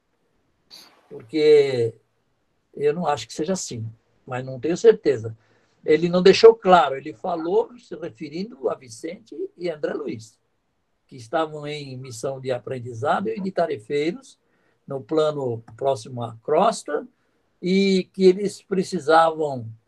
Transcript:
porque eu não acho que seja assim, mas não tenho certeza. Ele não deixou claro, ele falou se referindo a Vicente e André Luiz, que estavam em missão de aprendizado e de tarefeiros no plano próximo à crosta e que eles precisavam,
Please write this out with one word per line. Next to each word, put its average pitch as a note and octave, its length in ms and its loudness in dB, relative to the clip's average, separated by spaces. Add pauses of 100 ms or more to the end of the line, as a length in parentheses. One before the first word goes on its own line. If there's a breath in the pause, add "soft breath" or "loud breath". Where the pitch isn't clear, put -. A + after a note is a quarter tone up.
(1080 soft breath)
porque C#3 840 4 (840)
eu D3 160 0
não E3+ 140 -4
acho C#3+ 220 -2
que - 60 -18
seja F3+ 200 -4
assim, B2 320 -8 (400)
mas B2+ 180 -8
não C3 160 -12
tenho D#3 160 -2
certeza. C3 640 2 (480)
Ele E3 240 2
não F3+ 140 2
deixou A3 320 10
claro, E3+ 400 4
ele C#3+ 180 -12
falou F#3 640 -4
se - 180 -20
referindo E3+ 720 -10
a E3 60 -4
Vicente D3 600 -16 (200)
e F3 140 -8
André D3+ 240 -8
Luiz, B2 460 -12 (640)
que C#3+ 100 -20
estavam D3+ 520 -8
em C#3+ 300 -12
missão C3 420 -10
de C3 120 -6
aprendizado B2+ 800 -6
e A3 100 -8
de F#3+ 120 -8
tarefeiros D#3 880 -6 (480)
no C#3 140 -8
plano C#3+ 600 -2 (140)
próximo C3 460 -4
à A#2 180 -10
crosta G3 680 -2 (540)
e F#3+ 500 2
que F#3+ 140 2
eles F#3 380 2
precisavam, D#3+ 1080 0 (180)